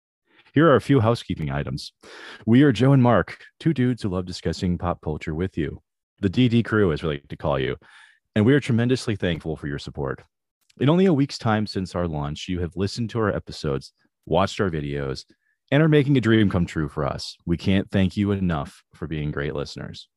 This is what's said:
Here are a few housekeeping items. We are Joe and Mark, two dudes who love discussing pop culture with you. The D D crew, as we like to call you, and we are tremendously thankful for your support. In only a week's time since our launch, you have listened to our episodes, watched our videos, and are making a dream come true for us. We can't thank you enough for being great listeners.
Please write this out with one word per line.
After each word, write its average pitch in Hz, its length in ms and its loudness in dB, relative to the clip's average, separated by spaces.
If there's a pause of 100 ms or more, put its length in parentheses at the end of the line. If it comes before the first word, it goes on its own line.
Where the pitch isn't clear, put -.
(540)
Here 160 140 6
are 135 80 8
a 104 40 4
few 139 200 2
housekeeping 95 500 0
items. 69 420 -6 (540)
We 120 160 6
are 147 80 6
Joe 127 220 4
and 135 100 6
Mark, 110 420 2 (140)
two 160 160 0
dudes 127 300 -2
who 101 60 -4
love 90 160 -4
discussing 87 520 -4
pop 87 220 -4
culture 76 340 -8
with 90 240 -6
you. 71 240 -6 (380)
The 101 80 0
D 120 200 2
D 117 140 4
crew, 104 300 2
as 73 100 -4
we 85 60 -4
like 71 180 -6
to 80 100 -14
call 71 220 -2
you, 64 200 -4 (580)
and 107 100 4
we 135 80 6
are 143 60 2
tremendously 120 560 -2
thankful 80 400 -4
for 78 100 -14
your 71 140 -6
support. 67 420 -8 (580)
In 123 80 2
only 175 160 4
a 190 80 4
week's 139 240 0
time 107 300 0
since 95 280 -8
our 87 140 -2
launch, 73 400 -6
you 87 120 -4
have 85 180 -6
listened 101 320 -4
to 117 80 -6
our 107 100 0
episodes, - 640 -6 (320)
watched 87 340 0
our 98 120 -2
videos, 71 560 -6 (440)
and 143 120 4
are 165 60 4
making 147 280 4
a 127 40 4
dream 110 280 4
come 87 160 0
true 76 240 -4
for 76 160 -4
us. - 400 -6
We 85 140 -2
can't 98 320 0
thank 95 260 0
you 101 160 0
enough 87 500 -4 (120)
for 85 120 -10
being 76 240 -6
great 71 240 -6
listeners. - 640 -12